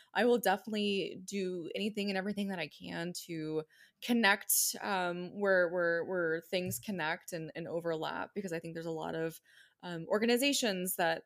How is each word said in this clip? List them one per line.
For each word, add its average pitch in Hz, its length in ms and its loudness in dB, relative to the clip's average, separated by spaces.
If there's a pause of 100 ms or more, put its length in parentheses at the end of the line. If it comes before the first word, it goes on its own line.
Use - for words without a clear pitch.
(140)
I 208 100 4
will 240 140 6
definitely 202 840 0
do 185 500 -4
anything 202 340 -2
and 196 80 0
everything 196 320 -2
that 190 100 -4
I 156 100 -4
can 175 440 -6 (140)
to 156 360 -4 (400)
connect, - 800 4
um, 180 560 -2
where, 190 300 6
where, 170 360 2
where 165 460 0
things 185 280 0
connect 175 540 -4
and, 160 220 -6
and 165 140 -8
overlap, 165 640 -2
because 190 180 -4
I 160 60 -2
think 165 160 -10
there's 165 120 -8
a 170 40 -4
lot 165 240 -4
of, 160 240 -2 (440)
um, 170 260 -8
organizations 233 880 2
that, 165 300 2